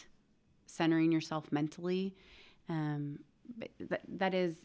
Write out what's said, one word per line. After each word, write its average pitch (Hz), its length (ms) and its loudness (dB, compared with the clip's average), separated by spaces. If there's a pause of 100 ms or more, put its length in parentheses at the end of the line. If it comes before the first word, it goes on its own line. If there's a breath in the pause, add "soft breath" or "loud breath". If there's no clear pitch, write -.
(680)
centering 165 440 4
yourself 160 400 -2
mentally, 180 640 -2 (560 soft breath)
um, 147 480 -2 (400)
but - 120 -10 (100)
th-, - 220 -4 (180)
that 190 160 2
is, 180 180 2 (120)